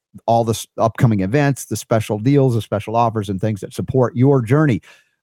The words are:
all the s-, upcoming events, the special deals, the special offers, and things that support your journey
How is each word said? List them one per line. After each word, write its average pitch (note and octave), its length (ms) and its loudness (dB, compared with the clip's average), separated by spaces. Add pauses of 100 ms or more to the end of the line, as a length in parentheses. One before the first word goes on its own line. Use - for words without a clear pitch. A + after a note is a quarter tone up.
(260)
all A#2 180 2
the A2+ 60 0
s-, - 160 -6 (100)
upcoming A2 440 0
events, C#3 460 -2
the A2 100 -6
special A2 420 -2
deals, C3+ 360 2
the A2+ 60 0
special G#2+ 360 -6
offers, A2+ 340 0
and G2 100 -6
things A2 200 -2
that - 120 -14
support A#2 420 -2
your C3 280 4
journey B2+ 400 2 (400)